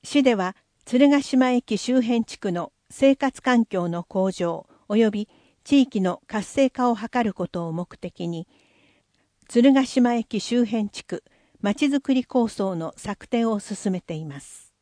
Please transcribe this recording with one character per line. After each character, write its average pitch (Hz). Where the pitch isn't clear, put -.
市 294
で 247
は、 185
鶴 262
ヶ 285
島 254
駅 240
周 254
辺 226
地 -
区 196
の 170
生 269
活 -
環 240
境 175
の 170
向 190
上 170
及 214
び 208
地 277
域 220
の 180
活 208
性 269
化 247
を 226
図 233
る 208
こ 180
と 170
を 165
目 170
的 175
に、 170
鶴 247
ヶ 269
島 240
駅 226
周 240
辺 208
地 -
区 -
ま 202
ち 294
づ 277
く 269
り 254
構 233
想 190
の 160
策 -
定 233
を 214
進 196
め 180
て -
い 160
ま 143
す。 -